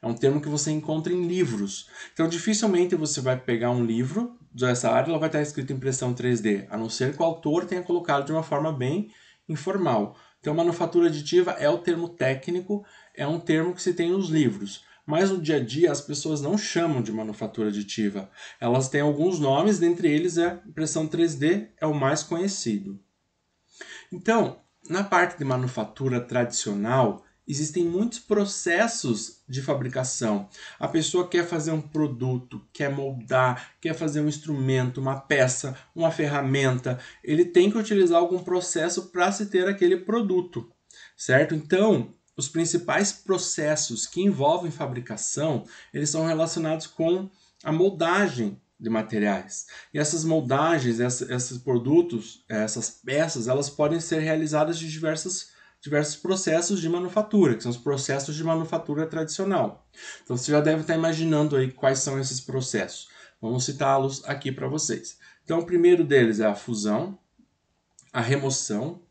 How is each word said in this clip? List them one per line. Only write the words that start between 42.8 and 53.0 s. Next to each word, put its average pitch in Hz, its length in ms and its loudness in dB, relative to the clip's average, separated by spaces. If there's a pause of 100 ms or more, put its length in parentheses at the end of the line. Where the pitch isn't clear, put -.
processos 151 960 -2
que 175 120 -6
envolvem 165 520 2
fabricação, 127 920 -4 (300)
eles 147 160 -2
são 160 160 0
relacionados 160 600 -2
com 180 420 0 (320)
a - 80 -4
moldagem 165 880 2 (180)
de 113 120 -4
materiais. 107 800 -2 (260)
E 147 60 -2
essas 156 240 0
moldagens, 143 760 2
essa, 123 340 -2
esses 123 260 -4
produtos, 131 880 0
essas 110 420 -4
peças, 139 560 -2